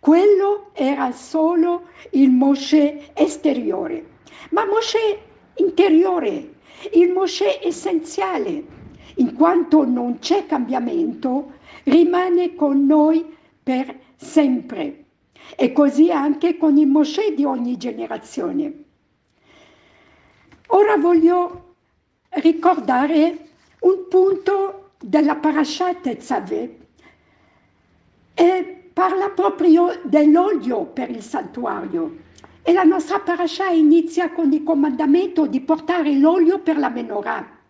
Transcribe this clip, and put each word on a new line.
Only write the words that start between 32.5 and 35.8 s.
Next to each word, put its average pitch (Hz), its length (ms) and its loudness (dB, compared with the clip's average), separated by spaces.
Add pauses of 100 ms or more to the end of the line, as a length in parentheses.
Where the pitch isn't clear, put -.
E 339 100 0
la 370 120 2
nostra 370 340 2
Parasha 349 520 -4
inizia 330 600 2
con 311 220 0
il 302 100 -2
comandamento 302 840 0
di 262 140 -4
portare 320 520 -2